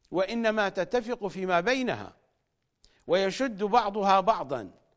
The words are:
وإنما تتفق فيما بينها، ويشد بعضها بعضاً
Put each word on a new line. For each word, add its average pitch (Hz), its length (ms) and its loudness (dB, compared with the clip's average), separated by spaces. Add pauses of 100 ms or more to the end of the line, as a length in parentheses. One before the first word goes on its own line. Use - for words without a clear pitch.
(100)
وإنما 214 580 0
تتفق 208 580 -4
فيما 185 340 -2
بينها، 190 560 -2 (920)
ويشد 196 560 0
بعضها 202 580 2
بعضاً 143 500 -2 (260)